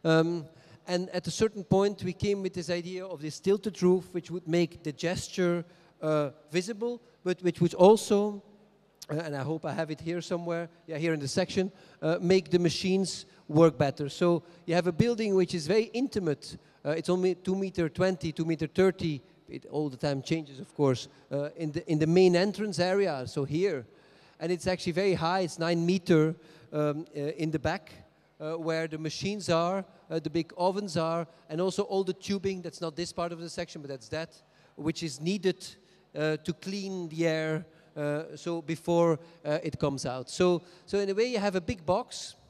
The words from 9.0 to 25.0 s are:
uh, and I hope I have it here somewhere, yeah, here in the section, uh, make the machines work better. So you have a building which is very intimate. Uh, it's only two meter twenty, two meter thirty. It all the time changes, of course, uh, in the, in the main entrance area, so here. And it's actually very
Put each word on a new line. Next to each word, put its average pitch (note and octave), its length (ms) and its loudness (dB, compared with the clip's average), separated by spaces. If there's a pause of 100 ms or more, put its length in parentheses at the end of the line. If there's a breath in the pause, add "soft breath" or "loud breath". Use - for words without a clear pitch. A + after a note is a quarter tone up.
uh, D3+ 60 -4
and D3+ 220 -4
I C3+ 60 -4
hope D#3 220 -4
I D3+ 80 -4
have D#3 200 -2
it D3 80 -8
here E3 200 -6
somewhere, E3+ 480 -4 (200 soft breath)
yeah, D#3+ 100 -6
here D#3+ 160 2
in D3+ 60 -2
the C#3 80 -4
section, F#3 420 0 (320 loud breath)
uh, D#3+ 180 2
make F3+ 300 2
the F3 80 4
machines F#3 680 0 (200 soft breath)
work D#3 320 6
better. C#3+ 300 0
So E3+ 340 2 (240 loud breath)
you E3+ 80 0
have F3 140 2
a F3+ 40 0
building G#3+ 440 2
which F3+ 180 2
is D3+ 140 -4
very A3 240 4
intimate. G3+ 640 -2 (280 soft breath)
Uh, C#3+ 60 -2
it's E3 180 -2
only F3+ 280 2
two F#3 180 -2
meter F#3 340 -2
twenty, F3+ 440 0
two E3+ 120 -4
meter D#3+ 220 0
thirty. F3 560 2 (260 soft breath)
It - 220 -12
all D3 180 -2
the B2+ 80 -10
time C#3 260 -2
changes, C#3+ 360 -4
of - 160 -16
course, C3+ 320 4 (240 loud breath)
uh, C#3+ 260 -4
in D#3+ 140 -4
the, E3+ 180 -8
in D#3 120 2
the D#3 60 4
main F3+ 280 8
entrance F#3+ 460 0
area, F3+ 460 2
so C#3+ 180 -4
here. D3 420 -2 (540 soft breath)
And E3 100 -4
it's F3+ 160 -2
actually F#3 260 -2
very F#3 220 2